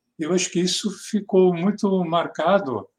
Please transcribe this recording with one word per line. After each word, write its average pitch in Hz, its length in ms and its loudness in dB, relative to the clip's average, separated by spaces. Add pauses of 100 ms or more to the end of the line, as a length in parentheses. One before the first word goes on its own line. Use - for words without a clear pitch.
(180)
eu 160 160 -4
acho 180 160 0
que 170 100 -2
isso 185 320 -2 (180)
ficou 185 440 2
muito 190 500 0
marcado 165 840 0 (120)